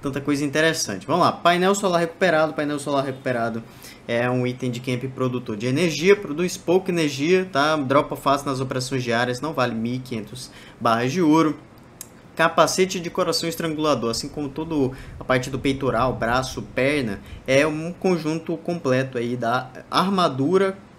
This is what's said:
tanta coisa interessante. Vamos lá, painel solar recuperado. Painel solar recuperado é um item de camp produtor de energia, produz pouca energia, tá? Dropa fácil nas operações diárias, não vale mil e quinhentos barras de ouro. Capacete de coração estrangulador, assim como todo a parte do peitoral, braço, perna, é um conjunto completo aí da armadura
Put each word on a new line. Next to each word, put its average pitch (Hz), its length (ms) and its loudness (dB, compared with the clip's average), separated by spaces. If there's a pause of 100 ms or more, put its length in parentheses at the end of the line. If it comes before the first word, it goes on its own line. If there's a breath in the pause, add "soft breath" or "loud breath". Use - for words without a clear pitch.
tanta 139 220 -6
coisa 143 200 0
interessante. 147 640 -2
Vamos 160 140 2
lá, 139 100 6
painel 180 440 2
solar 185 260 0
recuperado. 165 540 2
Painel 147 240 -2
solar 139 260 0
recuperado 120 580 -4 (460 loud breath)
é 117 220 2
um 123 160 0
item 127 240 -4
de 120 100 -6
camp 127 240 -4 (100)
produtor 123 400 -2
de 104 120 -4
energia, 160 500 2
produz 175 400 -4
pouca 185 340 0
energia, 165 640 2
tá? 151 240 2
Dropa 143 400 2
fácil 139 300 0
nas 135 120 -2
operações 131 460 -4
diárias, 120 340 0
não 147 140 -6
vale 123 220 0
mil 117 220 -4
e - 20 -4
quinhentos 120 520 -10 (300 loud breath)
barras 120 320 2
de 185 80 0
ouro. 156 380 4 (760)
Capacete 165 680 4
de 165 100 -6
coração 165 400 0
estrangulador, 151 600 0
assim 117 160 -4
como 143 220 -6
todo 147 460 -2 (260 loud breath)
a - 40 -12
parte 131 260 0
do 131 80 -6
peitoral, 127 560 2
braço, 120 480 -2
perna, 127 580 0 (260 loud breath)
é 135 200 4
um 160 260 -4
conjunto 165 640 -2
completo 131 640 -2
aí 120 180 -4
da 123 320 -2 (220)
armadura 180 880 2 (200)